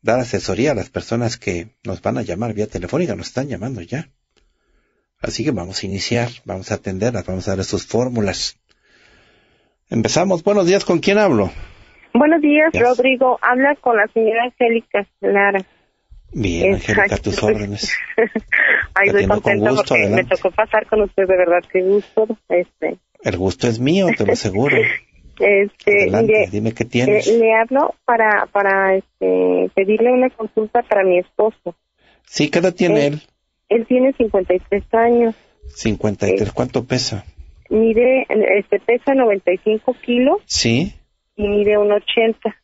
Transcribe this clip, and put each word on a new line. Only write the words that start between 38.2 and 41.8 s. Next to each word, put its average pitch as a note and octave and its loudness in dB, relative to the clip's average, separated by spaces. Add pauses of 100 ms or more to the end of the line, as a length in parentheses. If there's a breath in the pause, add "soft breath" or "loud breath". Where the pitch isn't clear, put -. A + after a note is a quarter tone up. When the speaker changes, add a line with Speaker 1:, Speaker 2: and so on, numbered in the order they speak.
Speaker 2:
este, G3+ -2
pesa B3 0
noventa G#3+ 2
y F#3 0
cinco G#3+ -2
kilos. B3+ 0
Speaker 1:
Sí. B2+ -2 (420)
Speaker 2:
Y G#3 -4
mide G#3 2
uno G#3 2